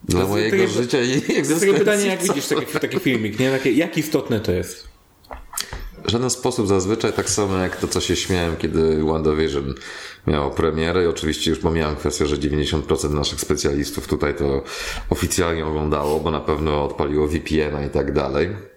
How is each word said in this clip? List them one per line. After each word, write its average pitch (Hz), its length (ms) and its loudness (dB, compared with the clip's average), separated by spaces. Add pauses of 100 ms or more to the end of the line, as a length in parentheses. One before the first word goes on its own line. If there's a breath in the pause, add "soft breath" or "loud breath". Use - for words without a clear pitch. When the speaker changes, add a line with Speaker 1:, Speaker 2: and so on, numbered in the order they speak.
Speaker 1:
Dla - 80 -2
Speaker 2:
To 87 60 4
jest 95 120 2
Speaker 1:
mojego 104 260 2
Speaker 2:
takie, 92 120 4
Speaker 1:
życia 120 340 2
i 120 40 2
Speaker 2:
to 127 80 2
jest 143 120 0
takie 302 140 2
Speaker 1:
egzystencji, 165 380 2
Speaker 2:
pytanie, 202 280 4
jak 185 160 0
Speaker 1:
co? 175 120 0
Speaker 2:
widzisz 143 140 -2
taki, 151 180 0 (140)
taki 127 180 -2
filmik, 110 400 0
nie? 131 120 2
Takie, 135 220 2
jak 165 260 2
istotne 127 420 0
to 92 120 -2
jest? - 360 -4 (1160 loud breath)
Speaker 1:
W - 60 -2
żaden 120 200 0
sposób 120 380 0
zazwyczaj, 101 440 2
tak 95 180 -2
samo 98 260 0
jak 92 200 0
to, - 120 -2
co - 120 -2
się 85 160 0
śmiałem, 85 400 0
kiedy 80 480 2
WandaVision 76 720 0 (520 loud breath)
miało 73 240 2
premierę 80 540 2
i - 20 4
oczywiście 78 440 0
już 78 100 0
pomijam 80 360 0
kwestię, 73 300 0
że 73 120 0
dziewięćdziesiąt 73 460 0
procent 73 300 0
naszych 73 260 -2
specjalistów 71 680 -2
tutaj 73 280 0
to 69 280 0 (480 loud breath)
oficjalnie 82 560 0
oglądało, 76 540 0
bo 80 100 -2
na 76 100 0
pewno 76 440 0
odpaliło 76 440 0
V 80 100 0
P 76 280 0
N 73 100 -4
a 71 80 -4
i 71 60 -4
tak 69 220 -2
dalej. 71 360 0 (280)